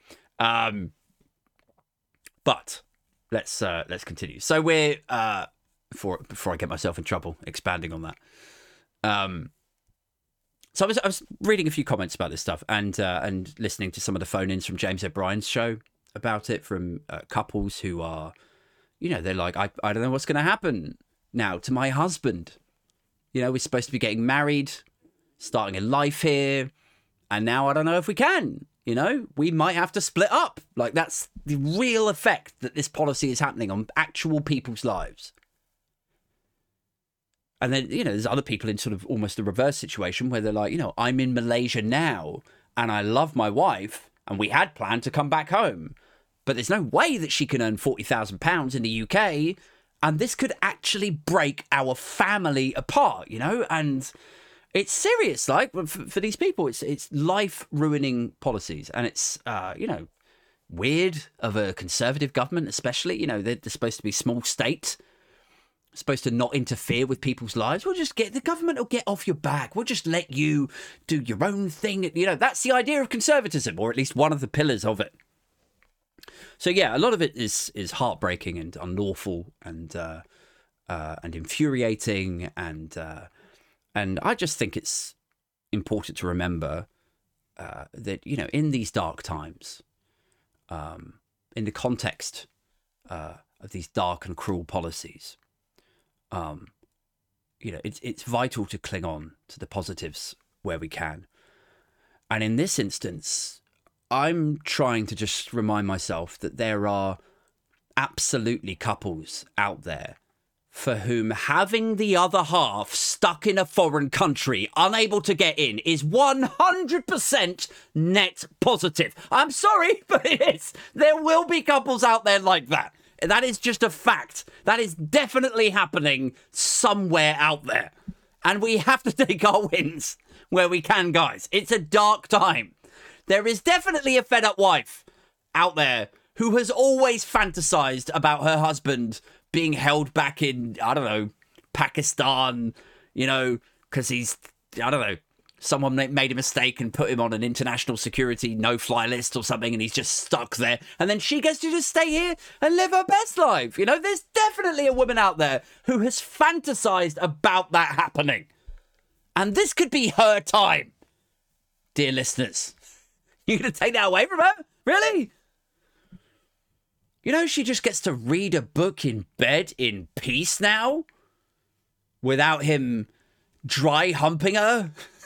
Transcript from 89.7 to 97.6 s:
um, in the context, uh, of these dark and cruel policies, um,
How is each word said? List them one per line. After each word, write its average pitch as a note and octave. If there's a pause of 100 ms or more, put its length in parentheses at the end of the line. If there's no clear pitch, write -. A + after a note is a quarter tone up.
um, D#2+ (340)
in A2+
the G#2
context, - (640)
uh, E2 (260)
of G#2
these F2
dark F2+
and F2
cruel F2
policies, - (960)
um, D#2 (920)